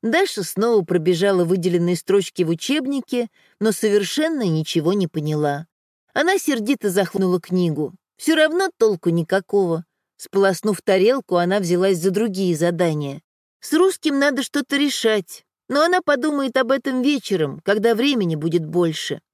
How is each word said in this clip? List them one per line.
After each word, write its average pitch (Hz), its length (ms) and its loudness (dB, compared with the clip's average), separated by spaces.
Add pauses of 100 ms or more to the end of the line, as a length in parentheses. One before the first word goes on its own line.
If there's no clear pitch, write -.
Даша 311 400 0
снова 214 400 2
пробежала 180 600 2
выделенные 175 500 0
строчки 190 480 0
в 165 60 0
учебнике, 254 800 -2 (320)
но 220 100 2
совершенно 226 720 0
ничего 160 500 0
не 196 140 0
поняла. 151 640 -4 (440)
Она 349 260 0
сердито 233 520 -2
захлопнула 185 500 0
книгу. 170 540 -2 (220)
Всё - 180 0
равно 320 420 2
толку 202 340 2
никакого. 170 760 0 (320)
Сполоснув 196 680 0
тарелку, 202 540 2
она 175 240 0
взялась 180 380 2
за 175 120 0
другие 190 460 -2
задания. 156 680 -2 (380)
С - 120 -8
русским 320 460 2
надо 277 240 0
что-то 285 340 -4
решать, 226 680 -2 (240)
но 269 120 0
она 359 200 2
подумает 285 560 -2
об 254 160 0
этом 254 300 -2
вечером, 185 600 -2
когда 214 300 2
времени 220 400 0
будет 160 320 -2
больше. 160 540 -2 (140)